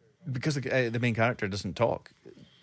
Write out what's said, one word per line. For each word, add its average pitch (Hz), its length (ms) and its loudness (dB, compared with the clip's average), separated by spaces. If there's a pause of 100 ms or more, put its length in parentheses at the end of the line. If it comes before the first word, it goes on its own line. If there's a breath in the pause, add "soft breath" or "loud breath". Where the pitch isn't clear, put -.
(300)
because 135 260 -2
the, 127 320 0
uh, - 20 -4
the 117 100 -2
main 117 160 2
character 117 320 2
doesn't 95 280 -4
talk, - 360 0 (520)